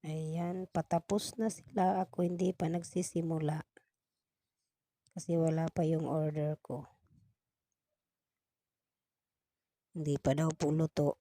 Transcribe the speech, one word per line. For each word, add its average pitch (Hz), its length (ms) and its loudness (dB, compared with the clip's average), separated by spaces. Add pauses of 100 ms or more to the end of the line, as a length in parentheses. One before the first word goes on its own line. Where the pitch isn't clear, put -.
Ayan, 165 640 -4
patapos - 680 0
na 220 100 2
sila. 185 540 0
Ako 180 260 -2
hindi 180 240 0
pa 165 160 -2
nagsisimula. 165 880 -2 (1600)
Kasi 170 180 -2
wala 160 380 2
pa 175 100 0
yung 160 240 0
order 151 560 -2
ko. - 240 -8 (3000)
Hindi 147 220 0
pa 139 160 2
daw 160 160 2
po 147 180 0
luto. 156 500 2